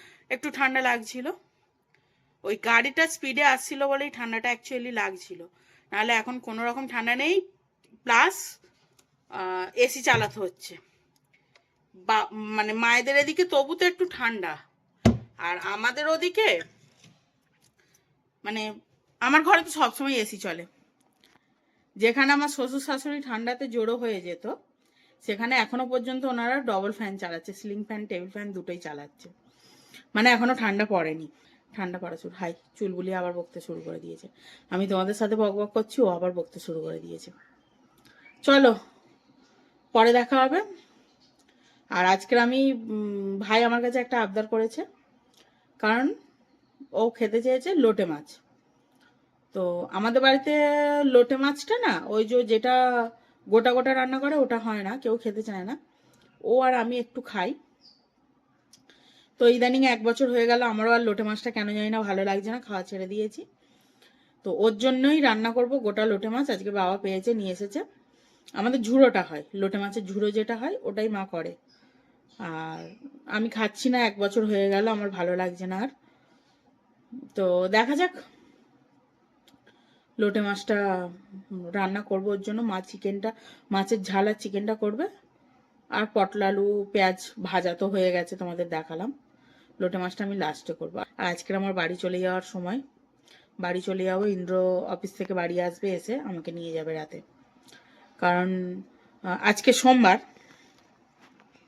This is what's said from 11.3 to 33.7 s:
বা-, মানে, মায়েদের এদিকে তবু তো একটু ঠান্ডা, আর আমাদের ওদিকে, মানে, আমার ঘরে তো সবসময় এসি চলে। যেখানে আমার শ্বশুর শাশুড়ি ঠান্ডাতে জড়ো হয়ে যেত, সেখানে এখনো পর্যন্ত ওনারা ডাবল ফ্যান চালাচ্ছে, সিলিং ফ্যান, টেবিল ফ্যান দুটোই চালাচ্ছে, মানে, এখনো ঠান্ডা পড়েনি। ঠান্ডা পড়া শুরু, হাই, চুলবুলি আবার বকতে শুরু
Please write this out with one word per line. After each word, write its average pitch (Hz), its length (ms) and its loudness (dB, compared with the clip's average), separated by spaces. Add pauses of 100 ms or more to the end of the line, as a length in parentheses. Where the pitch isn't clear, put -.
বা-, 208 360 0
মানে, 214 400 -4
মায়েদের 240 440 2
এদিকে 311 280 2
তবু 294 300 0
তো 359 100 0
একটু 359 220 2
ঠান্ডা, 214 500 -4 (840)
আর 175 200 -4
আমাদের 226 500 -4
ওদিকে, 320 520 0 (1800)
মানে, 214 280 -6 (480)
আমার 285 220 6
ঘরে 339 200 6
তো 330 80 -10
সবসময় 285 420 0
এসি 214 260 -2
চলে। 170 280 -8 (1300)
যেখানে 240 360 4
আমার 285 160 2
শ্বশুর 269 320 -4
শাশুড়ি 285 400 -6
ঠান্ডাতে 247 480 -6
জড়ো 233 280 -2
হয়ে 226 240 -4
যেত, 175 340 -8 (680)
সেখানে 233 340 -2
এখনো 247 300 0
পর্যন্ত 254 380 -4
ওনারা 254 360 -2
ডাবল 208 320 -2
ফ্যান 202 240 -8
চালাচ্ছে, 170 360 -10
সিলিং 208 320 -10
ফ্যান, 208 220 -10
টেবিল 190 240 -8
ফ্যান 208 220 -12
দুটোই 180 260 -10
চালাচ্ছে, 147 500 -16 (840)
মানে, 226 160 6
এখনো 247 240 4
ঠান্ডা 214 300 0
পড়েনি। 160 440 -2 (480)
ঠান্ডা 180 220 -8
পড়া 170 180 -10
শুরু, 180 220 -14
হাই, 175 160 -6 (240)
চুলবুলি 185 360 -4
আবার 180 180 -4
বকতে 175 280 -10
শুরু 165 200 -12